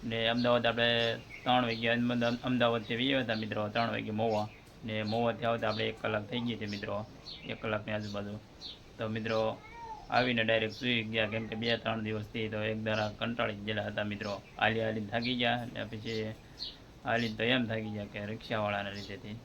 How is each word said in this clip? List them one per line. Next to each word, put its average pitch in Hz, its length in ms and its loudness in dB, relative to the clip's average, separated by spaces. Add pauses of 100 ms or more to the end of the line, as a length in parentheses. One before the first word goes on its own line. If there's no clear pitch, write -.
ને 113 260 2
અમદાવાદ 120 360 6
આપણે 117 240 4 (480)
ત્રણ 123 280 4
વાગ્યા 117 280 2
અમદ-, 120 500 2
અમદાવાદથી 117 520 4
વી 131 180 2
આવ્યા 131 100 2
હતા 113 120 0
મિત્રો, 107 340 -2
ત્રણ 117 200 2
વાગે 110 220 -2
મહુવા, 107 360 2 (360)
ને 107 200 -2
મહુવાથી 113 420 2
આવતા 113 240 2
આપણે 110 180 0
એક 110 140 -4
કલાક 107 260 0
થઈ 123 120 -2
ગઈ 120 160 -2
છે 107 100 -6
મિત્રો, 101 300 -4 (520)
એક 113 140 -8
કલાકની 107 320 -2
આજુબાજુ. 101 420 -4 (580)
તો 110 160 -4
મિત્રો, 110 300 0 (720)
આવીને 120 340 4
ડાયરેક્ટ 110 320 4
સૂઈ 120 280 0
ગયા, 110 240 2
કેમ 110 200 -2
કે 113 80 -6
બે 117 220 2
ત્રણ 113 260 -2
દિવસથી 107 460 -2
તો 107 120 -2
એક 110 220 -2
ધારા 107 260 2
કંટાળી 113 460 -2
ગયેલા 104 280 -2
હતા 104 200 -2
મિત્રો, 104 300 -2 (240)
હાલી 110 220 4
હાલીને 110 280 0
થાકી 120 280 -2
ગયા. 120 300 2
ને 110 200 -6
પછી 110 380 -6 (800)
હાલીને 113 320 2
તો 110 80 0
એમ 123 240 2
થાકી 110 220 -2
ગયા 104 160 -4
કે 104 200 -6
રિક્ષાવાળાના 104 640 -2
લીધેથી. 101 560 -10